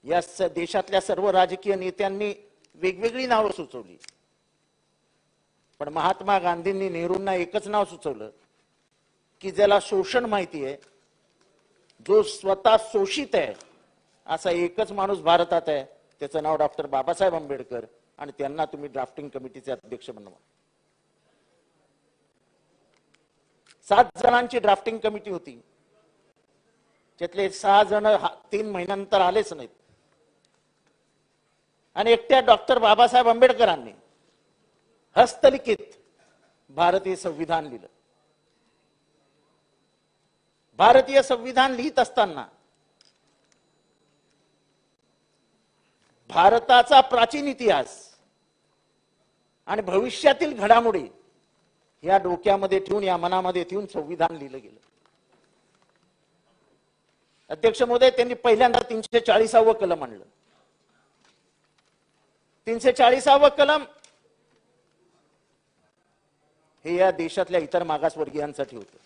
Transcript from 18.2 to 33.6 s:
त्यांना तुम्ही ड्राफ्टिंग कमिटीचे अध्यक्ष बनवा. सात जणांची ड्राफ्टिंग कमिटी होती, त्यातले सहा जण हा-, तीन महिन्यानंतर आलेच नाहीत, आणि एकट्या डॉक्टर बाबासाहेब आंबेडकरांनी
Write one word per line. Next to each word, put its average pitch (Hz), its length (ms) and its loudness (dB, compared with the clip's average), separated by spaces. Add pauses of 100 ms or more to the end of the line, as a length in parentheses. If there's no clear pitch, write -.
त्यांना 147 260 -6
तुम्ही 147 240 -12
ड्राफ्टिंग 135 400 -10
कमिटीचे 131 440 -14
अध्यक्ष 120 380 -14
बनवा. 104 260 -20 (3500)
सात 208 160 6 (180)
जणांची 240 360 0
ड्राफ्टिंग 220 400 0
कमिटी 208 320 -8
होती, 143 320 -14 (1600)
त्यातले 185 320 -4
सहा 202 320 4
जण 208 240 0
हा-, 190 460 -2
तीन 214 180 -6
महिन्यानंतर 190 500 -2
आलेच 190 320 0
नाहीत, 139 160 -16 (2250)
आणि 214 180 2
एकट्या 254 280 4
डॉक्टर 240 380 4
बाबासाहेब 233 500 4
आंबेडकरांनी 220 640 2 (1200)